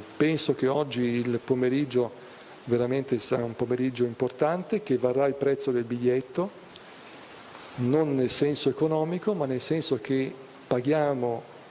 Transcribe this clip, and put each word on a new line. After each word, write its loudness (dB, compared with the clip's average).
penso 2
che 2
oggi 0
il 0
pomeriggio 2
veramente 2
sarà 0
un -4
pomeriggio 0
importante 0
che 2
varrà 4
il 2
prezzo 0
del 2
biglietto, -2
non 2
nel 2
senso 2
economico, 0
ma -2
nel -2
senso 0
che 0
paghiamo, 2